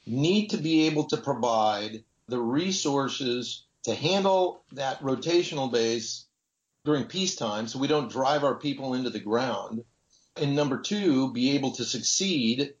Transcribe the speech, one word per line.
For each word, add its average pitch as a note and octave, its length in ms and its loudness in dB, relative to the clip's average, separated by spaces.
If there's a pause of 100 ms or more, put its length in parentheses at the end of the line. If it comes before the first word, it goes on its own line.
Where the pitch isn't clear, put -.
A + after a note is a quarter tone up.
need E3 460 2
to G#3+ 60 -2
be D#3 300 4
able D3+ 200 0
to D3+ 100 -2
provide A2 880 0 (240)
the B2 100 -2
resources C3+ 1300 -2 (180)
to A2+ 100 -2
handle F#3 800 2
that C3+ 300 -4
rotational C#3+ 680 0
base A#2 560 0 (600)
during C#3+ 180 2
peacetime A2+ 640 -4
so C3 120 -8
we C#3 100 0
don't C#3+ 200 2
drive C#3 360 0
our B2 100 2
people C3+ 380 -4
into B2+ 160 -2
the A2 100 -6
ground. A2 640 -2 (540)
And C#3+ 180 2
number D3 240 2
two, C3+ 540 2
be B2+ 220 2
able C3+ 160 0
to A#2+ 120 -6
succeed C#3 960 0